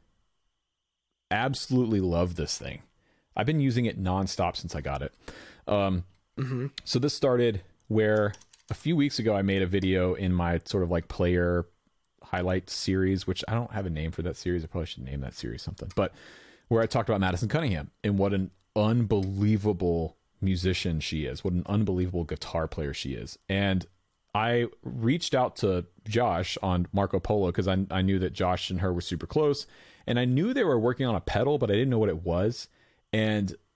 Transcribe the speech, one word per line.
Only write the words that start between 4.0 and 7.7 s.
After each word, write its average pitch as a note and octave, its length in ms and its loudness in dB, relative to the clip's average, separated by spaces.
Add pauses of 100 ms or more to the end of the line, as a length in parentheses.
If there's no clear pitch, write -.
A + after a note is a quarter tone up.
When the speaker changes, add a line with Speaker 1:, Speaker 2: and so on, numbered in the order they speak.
Speaker 1:
nonstop F#2 540 0
since - 200 -10
I D2+ 60 -6
got C#2 200 -6
it. C#2 120 -8 (540)
Um, F#2+ 380 0 (320)
Speaker 2:
Mm-hmm. C3 300 -4 (160)
Speaker 1:
so - 160 -2
this C#3+ 160 0
started A#2+ 460 2 (260)